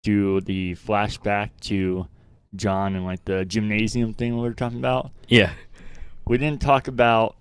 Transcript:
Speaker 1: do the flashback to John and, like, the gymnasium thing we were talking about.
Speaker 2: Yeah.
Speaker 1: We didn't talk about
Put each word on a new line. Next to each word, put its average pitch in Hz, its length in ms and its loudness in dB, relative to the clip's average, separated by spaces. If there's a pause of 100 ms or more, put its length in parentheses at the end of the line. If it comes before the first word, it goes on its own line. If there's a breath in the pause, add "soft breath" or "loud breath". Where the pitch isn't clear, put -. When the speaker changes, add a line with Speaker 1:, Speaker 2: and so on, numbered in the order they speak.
Speaker 1:
do 98 380 2
the 92 340 -4
flashback 104 760 -2 (100)
to 92 480 -2 (480 soft breath)
John 95 400 0
and, 92 100 -4
like, 92 180 -6
the 95 200 -2
gymnasium 107 680 0
thing 120 240 -4
we 117 60 -2
were 117 120 -4
talking 120 240 -4
about. 127 340 -2 (160)
Speaker 2:
Yeah. 107 240 6 (760 loud breath)
Speaker 1:
We 120 100 2
didn't 147 240 -2
talk 139 280 4
about 117 520 4